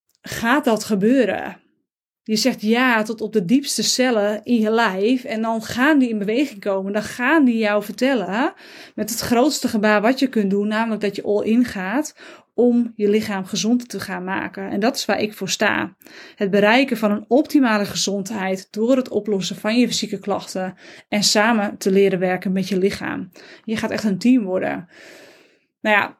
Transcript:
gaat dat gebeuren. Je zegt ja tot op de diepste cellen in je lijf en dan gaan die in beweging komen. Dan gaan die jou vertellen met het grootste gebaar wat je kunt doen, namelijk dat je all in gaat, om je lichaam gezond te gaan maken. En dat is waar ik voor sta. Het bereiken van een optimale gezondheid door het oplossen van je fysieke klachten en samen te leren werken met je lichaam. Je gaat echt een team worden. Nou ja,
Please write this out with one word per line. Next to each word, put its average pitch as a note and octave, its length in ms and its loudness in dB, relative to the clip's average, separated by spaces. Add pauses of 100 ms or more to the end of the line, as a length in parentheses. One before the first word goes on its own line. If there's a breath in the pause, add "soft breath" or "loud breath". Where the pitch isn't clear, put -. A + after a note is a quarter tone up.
(220)
gaat C4 440 -2
dat G#3+ 180 2
gebeuren. G#3 760 0 (640)
Je A3 120 -2
zegt A#3 260 0
ja A3+ 420 2
tot A3 180 -8
op G#3+ 120 -8
de G#3 120 2
diepste A#3 380 0
cellen A3 600 0
in A#3+ 160 2
je G#3+ 100 2
lijf A3 540 0
en A3 180 -6
dan A3+ 220 -4
gaan C4+ 360 2
die B3+ 100 4
in G#3+ 80 -4
beweging G#3+ 420 -2
komen. G3 340 -2
Dan G#3+ 100 -2
gaan C4+ 420 2
die A#3 120 4
jou G#3 260 0
vertellen A#3+ 680 -2 (420 loud breath)
met G#3+ 140 -6
het B2 100 -6
grootste C4 480 2
gebaar G#3+ 340 2
wat C4 180 2
je C4+ 80 2
kunt G#3+ 220 0
doen, G3+ 180 -2
namelijk G#3+ 340 -2
dat G3+ 140 -2
je - 80 -8
all G#3 200 0
in A#3+ 220 2
gaat, G#3+ 500 -4 (380 loud breath)
om A#3+ 420 2
je G#3 140 2
lichaam G3+ 360 0
gezond A3 440 -2
te G3 100 -8
gaan F#3 240 -8
maken. G3 460 -6
En G3+ 100 -4
dat B3 160 0
is - 100 -6
waar G3+ 140 -2
ik G#3+ 140 -4
voor F#3 160 -8
sta. - 460 -2 (400 loud breath)
Het G3 160 -2
bereiken A3 460 4
van G#3+ 140 0
een G#3+ 160 -4
optimale B3 580 4
gezondheid F#3+ 840 -4
door A3+ 240 2
het B3 140 0
oplossen G3+ 460 -2
van A3 240 0
je A#3+ 80 4
fysieke G3+ 320 -4
klachten F#3 560 -6 (340 loud breath)
en G#3 140 0
samen G#3+ 540 2
te G3 140 0
leren F#3+ 280 4
werken F#3 320 -2
met F#3+ 160 -2
je G3 100 -2
lichaam. - 540 -4 (320 loud breath)
Je G#3+ 140 -4
gaat A3 140 -4
echt A3 120 -6
een G3 140 0
team A#3+ 260 4
worden. F#3 460 -4 (920 loud breath)
Nou G#3+ 140 2
ja, - 240 0